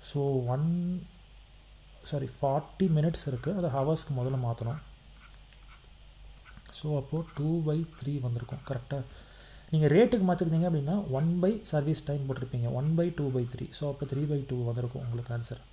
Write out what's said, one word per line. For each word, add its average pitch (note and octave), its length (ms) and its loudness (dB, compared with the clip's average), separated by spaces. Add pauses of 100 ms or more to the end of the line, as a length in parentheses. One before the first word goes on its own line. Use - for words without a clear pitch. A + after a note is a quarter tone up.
So, C#3+ 120 -2 (340)
ஒன், D3 120 0 (1400)
சாரி, C3 240 -2
ஃபார்ட்டி D3 520 0 (120)
மினிட்ஸ் E3 320 2
இருக்கு, B2+ 200 -2 (100)
அதை F3 180 2
ஹவர்ஸ்க்கு D3 400 2
முதல்ல B2+ 200 0 (100)
மாத்தணும். A#2 320 -4 (2000)
So, D3+ 100 -6 (100)
அப்போ C#3 200 -4 (180)
two D3+ 160 0 (160)
by D3+ 100 2 (220)
three C#3 240 -4
வந்திருக்கும், A#2+ 440 -4
கரெக்டா? C3+ 300 -4 (760)
நீங்க D#3 220 6
ரேட்டுக்கு A3 340 6
மாத்திருந்தீங்க F3 420 4
அப்படின்னா D#3 260 0 (240)
one E3 100 2 (140)
by G3 80 6 (200)
service D3+ 360 2
time C#3+ 200 -2
போட்டிருப்பீங்க, B2 400 -2 (120)
one D3 180 2
by E3+ 80 4 (120)
two C#3+ 180 0
by B2 80 2 (100)
three. - 140 -6 (100)
So, D#3 140 -4
அப்போ C#3+ 200 -4
three C#3 200 0
by C#3+ 80 2 (100)
two B2 180 -2
வந்திருக்கும் B2 380 -4
உங்களுக்கு A#2 300 -4
ஆன்சர். A#2 260 -6 (100)